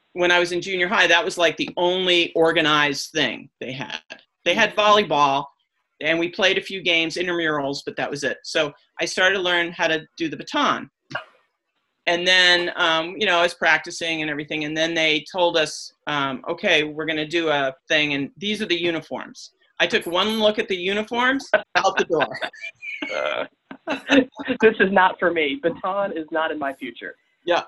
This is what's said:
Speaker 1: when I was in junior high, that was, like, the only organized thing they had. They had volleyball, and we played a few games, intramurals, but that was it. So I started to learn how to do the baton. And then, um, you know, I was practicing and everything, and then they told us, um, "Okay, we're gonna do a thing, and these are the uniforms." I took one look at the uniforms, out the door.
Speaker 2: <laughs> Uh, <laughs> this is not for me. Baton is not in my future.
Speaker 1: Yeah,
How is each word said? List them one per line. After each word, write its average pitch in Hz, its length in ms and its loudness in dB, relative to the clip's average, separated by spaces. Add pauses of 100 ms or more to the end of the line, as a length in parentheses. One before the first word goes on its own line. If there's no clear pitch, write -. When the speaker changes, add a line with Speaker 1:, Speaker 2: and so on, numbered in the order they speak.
(140)
Speaker 1:
when 175 180 2
I 175 80 6
was 175 120 0
in 175 100 -4
junior 180 260 -2
high, 190 200 2
that 170 160 4
was, 175 140 -6
like, 165 200 2
the 151 200 -4
only 180 560 2
organized 151 800 2
thing 123 380 -4 (120)
they 117 100 -10
had. 92 300 -10 (440)
They 175 100 2
had 214 200 2
volleyball, 156 720 4 (560)
and 156 180 0
we 170 100 -2
played 190 280 2
a 190 60 -2
few 190 180 -10
games, 165 340 0
intramurals, 156 680 -2
but - 120 -10
that 123 120 -4
was 139 140 -8
it. 123 200 -2
So 151 300 -2 (260)
I 165 60 -2
started 190 300 2
to 196 60 -2
learn 175 300 0
how 170 160 -2
to 160 180 -2 (120)
do 165 120 -4
the 139 80 -10
baton. 233 520 -2 (1160)
And 175 200 0
then, 180 480 4
um, 165 440 0
you 208 80 0
know, 175 100 4
I 170 60 4
was 170 100 2
practicing 165 680 0
and 151 80 -4
everything, 151 320 -6
and 151 120 -6
then 165 200 0
they 156 360 2
told 175 260 2
us, - 360 -4 (140)
um, 139 420 -4
"Okay, 170 340 2
we're 151 220 -6
gonna 156 220 -2
do 165 220 0
a 139 260 0 (120)
thing, 151 280 2
and 139 220 -4
these 202 260 -4
are - 20 -6
the 175 140 -2
uniforms." 160 720 -6 (280)
I 165 60 2
took 190 220 0
one 202 320 0
look 214 180 4
at 226 100 -4
the 196 80 -2
uniforms, 214 720 -2 (280)
out 185 220 2
the - 80 2
door. 151 220 0 (160)
Speaker 2:
<laughs> - 60 -6 (640)
Uh, 71 300 -2 (420)
<laughs> 302 80 -2 (640)
this 220 200 6
is 196 120 4
not 185 280 4
for 180 120 2
me. 147 320 0
Baton 190 540 -2
is 160 140 -8
not 160 200 -2
in 151 80 -6
my 139 140 -4
future. 117 420 -14 (300)
Speaker 1:
Yeah, 170 220 0